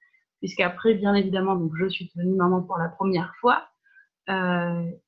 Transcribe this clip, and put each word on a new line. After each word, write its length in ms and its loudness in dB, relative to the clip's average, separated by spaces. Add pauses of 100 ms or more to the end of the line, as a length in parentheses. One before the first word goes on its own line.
(400)
puisqu'après, 520 0
bien 220 2
évidemment, 420 2
donc, 180 -2
je 140 0
suis 260 -10
devenue 220 0
maman 240 4
pour 160 -6
la 140 -2
première 500 -2
fois, 260 2 (640)
euh, 560 0 (220)